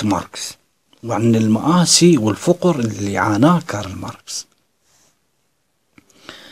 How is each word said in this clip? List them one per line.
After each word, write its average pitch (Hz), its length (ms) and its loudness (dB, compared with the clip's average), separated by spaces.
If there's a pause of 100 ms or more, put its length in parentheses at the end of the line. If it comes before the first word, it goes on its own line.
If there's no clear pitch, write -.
ماركس - 500 -4 (500)
وعن 113 320 0
المآسي 151 840 4
والفقر 156 600 0
اللي 101 380 -4
عاناه 110 500 2
كارل 95 280 -10
ماركس. - 520 -14 (2000)